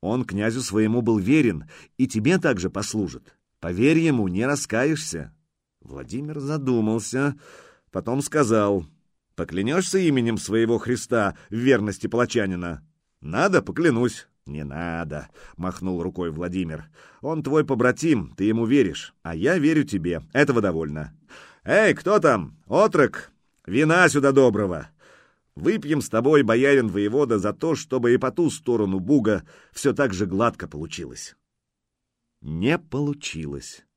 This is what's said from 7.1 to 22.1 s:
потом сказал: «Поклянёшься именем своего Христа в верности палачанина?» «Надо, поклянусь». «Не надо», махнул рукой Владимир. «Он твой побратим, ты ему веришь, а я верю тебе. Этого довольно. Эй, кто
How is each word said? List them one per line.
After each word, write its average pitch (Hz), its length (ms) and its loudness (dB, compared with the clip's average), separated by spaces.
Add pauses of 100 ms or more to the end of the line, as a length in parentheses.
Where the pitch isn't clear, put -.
потом 117 300 -4
сказал: 107 640 2 (500)
«Поклянёшься 120 640 -2
именем 131 380 0
своего 113 400 0
Христа 110 580 -2 (140)
в 101 60 -8
верности 110 520 2
палачанина?» 95 760 -2 (380)
«Надо, 147 400 0
поклянусь». 123 680 -2 (180)
«Не 73 180 -10
надо», 78 680 -8 (280)
махнул 90 460 -6
рукой 90 260 -6
Владимир. 82 600 -6 (320)
«Он 151 200 -6
твой 151 240 2
побратим, 127 720 0
ты 95 60 -2
ему 110 220 2
веришь, 110 580 2
а 82 120 -10
я 131 220 0
верю 156 260 2
тебе. 85 380 -4 (120)
Этого 135 280 2
довольно. 78 560 -4 (460)
Эй, 185 320 4
кто 196 240 2